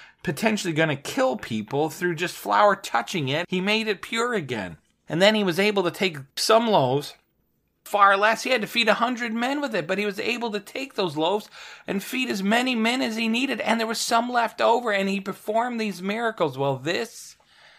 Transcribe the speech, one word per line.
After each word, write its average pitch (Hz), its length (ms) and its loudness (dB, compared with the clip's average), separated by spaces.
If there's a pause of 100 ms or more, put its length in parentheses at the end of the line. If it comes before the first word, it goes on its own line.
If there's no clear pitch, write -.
(220)
potentially 196 520 -2
gonna 156 200 2
kill 262 420 0
people 139 520 -2
through 175 260 -2
just 165 220 -4
flour 202 400 4
touching 196 520 -4
it. 156 200 -2
He 185 140 0
made 214 260 0
it 190 140 -4
pure 233 320 -2
again. 123 420 -6 (320)
And 160 140 2
then 214 120 6
he 214 80 2
was 175 160 0
able 202 260 2
to 170 60 2
take 170 280 -2 (180)
some 233 300 4
loaves, 143 480 2 (680)
far 202 360 6
less. 214 240 2
He 247 80 -2
had 254 100 2
to 202 60 -4
feed 233 220 0
a 208 60 6
hundred 233 380 -2
men 262 300 -2
with 254 120 -4
it, 165 120 -2
but 190 100 -2
he 208 80 -2
was 208 160 -4
able 233 300 -2
to 208 100 -4
take 269 340 -10
those 175 220 -2
loaves 185 320 0 (380)
and 190 180 -4
feed 254 240 -4
as 214 140 -4
many 240 320 2
men 233 260 0
as 233 160 -2
he 226 100 -2
needed. 233 360 -2
And 220 180 0
there 220 60 -2
was 220 120 -4
some 240 320 0
left 233 300 0
over, 233 320 2
and 196 160 0
he 196 100 -2
performed 220 640 -4
these 190 220 -4
miracles. 202 560 -2
Well, 139 180 0
this, 175 640 -6 (400)